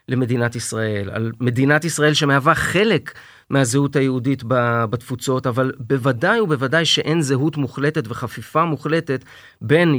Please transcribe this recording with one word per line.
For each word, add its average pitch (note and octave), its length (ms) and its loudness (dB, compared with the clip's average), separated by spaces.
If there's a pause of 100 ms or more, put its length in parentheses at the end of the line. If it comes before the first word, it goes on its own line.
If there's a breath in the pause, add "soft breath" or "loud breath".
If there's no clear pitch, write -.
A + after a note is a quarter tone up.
למדינת A#2+ 480 0
ישראל, G#2+ 560 -4
על A2+ 280 -2
מדינת C3+ 460 2
ישראל D3+ 280 2
שמהווה C#3+ 420 2
חלק F#3 580 0 (360 loud breath)
מהזהות C#3 460 2
היהודית C3+ 520 0
ב-, A#2 420 2
בתפוצות, B2+ 580 -4
אבל C3 320 0
בוודאי C3+ 600 0
ובוודאי D#3 460 0
שאין D#3 360 0
זהות C#3 360 0
מוחלטת C#3+ 500 -2
וחפיפה B2+ 580 -4
מוחלטת D3+ 600 -2 (360 loud breath)
בין D3+ 380 4